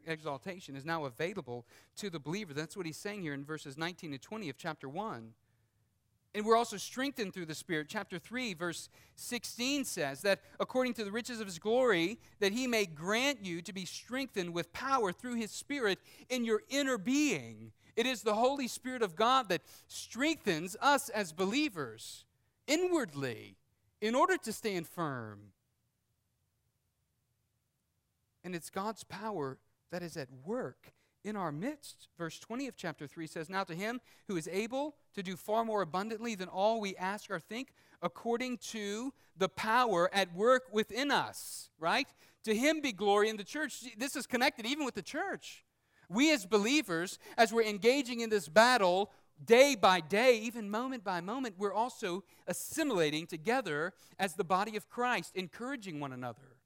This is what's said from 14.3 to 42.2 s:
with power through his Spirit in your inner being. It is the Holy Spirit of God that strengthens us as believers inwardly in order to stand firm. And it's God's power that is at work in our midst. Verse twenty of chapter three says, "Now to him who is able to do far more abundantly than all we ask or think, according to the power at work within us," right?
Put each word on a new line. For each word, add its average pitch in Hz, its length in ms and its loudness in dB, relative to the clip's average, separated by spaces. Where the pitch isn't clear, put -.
with 170 180 -4
power 254 400 2
through 247 240 -6
his 226 160 -2
Spirit 226 480 -2
in 247 160 0
your 214 240 2
inner 269 280 2
being. 170 760 0
It 226 80 4
is 247 160 0
the 214 140 2
Holy 254 340 2
Spirit 254 320 -8
of 175 160 0
God 247 320 4
that 175 120 2
strengthens 208 960 -2
us 269 280 4
as 196 240 -2
believers 190 880 -2
inwardly 147 920 0
in 220 160 0
order 339 220 6
to 220 160 -6
stand 185 340 -2
firm. 113 640 -6
And 180 100 -4
it's 165 140 -10
God's 202 340 -4
power 175 540 -6
that 175 100 -6
is 165 140 -8
at 139 140 -8
work 196 480 -6
in 214 120 -6
our 180 160 -2
midst. 226 560 -8
Verse 165 220 -8
twenty 254 280 -8
of 226 80 -10
chapter 156 300 -8
three 156 220 -10
says, 156 220 -8
"Now 190 160 0
to 170 100 -8
him 220 260 -4
who 190 100 -2
is 160 100 -2
able 233 480 -2
to 202 80 -6
do 185 140 -6
far 220 280 0
more 214 200 0
abundantly 214 500 -4
than 190 140 -6
all 208 320 2
we 196 160 -2
ask 196 340 -4
or 185 100 -4
think, 233 340 -10
according 233 560 -2
to 220 560 -6
the 185 120 2
power 220 600 4
at 190 220 2
work 247 380 4
within 220 400 0
us," - 640 -2
right? 190 300 0